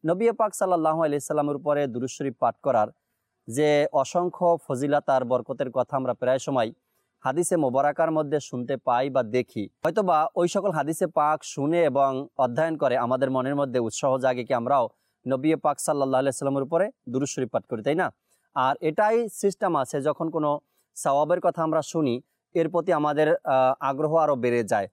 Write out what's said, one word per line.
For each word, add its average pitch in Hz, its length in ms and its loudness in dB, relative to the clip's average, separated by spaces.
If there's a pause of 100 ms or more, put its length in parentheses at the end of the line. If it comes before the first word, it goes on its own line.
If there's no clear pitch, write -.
নবী 190 240 2
পাক 214 240 -2
সাল্লাল্লাহু 165 480 0
আলাইহি 147 180 0
সাল্লামের 147 360 -2
উপরে 147 300 0
দুরূদ 123 240 -6
শরীফ 139 280 -6
পাঠ 117 240 0
করার 117 260 2 (580)
যে 147 460 2
অসংখ্য 170 680 0 (100)
ফজিলত 143 420 0
আর 131 140 2
বরকতের 123 460 -2
কথা 127 260 -2
আমরা 127 180 -2
প্রায় 131 240 0
সময় 123 340 -2 (480)
হাদিসে 165 360 0
মোবারকার 147 540 2
মধ্যে 151 300 0
শুনতে 127 360 -6
পাই 127 340 0
বা 131 120 0
দেখি, 113 460 -4 (160)
হয়তোবা 170 500 2
ওই 180 140 2
সকল 190 220 -2
হাদিসে 156 360 -2
পাক 156 380 0
শুনে 160 380 0
এবং 139 460 2 (100)
অধ্যয়ন 160 380 0
করে 131 200 0
আমাদের 127 340 0
মনের 131 260 0
মধ্যে 131 220 -2
উৎসাহ 131 400 0
জাগে 127 260 0
কি 131 100 -2
আমরাও 123 340 2 (400)
নবী 135 260 0
পাক 147 260 -2
সাল্লাল্লাহু 135 400 0
আলাইহি 139 180 -2
সাল্লামের 139 240 -2
উপরে 165 280 0 (180)
দুরূদ 131 200 -4
শরীফ 127 200 -4
পাঠ - 180 -4
করি, 110 160 -8
তাই 139 120 0
না? 156 180 0 (420)
আর 135 260 0
এটাই 214 480 2
সিস্টেম 190 480 -2
আছে, 139 260 -2
যখন 151 280 -2
কোনো 151 300 0 (340)
সওয়াবের 151 460 0
কথা 170 220 0
আমরা 156 200 0
শুনি, 139 380 0 (340)
এর 165 140 2
প্রতি 175 240 0
আমাদের, 151 360 2
আহ, 131 520 2
আগ্রহ 147 360 0
আরো 151 200 2
বেড়ে 120 280 0
যায়। 101 280 0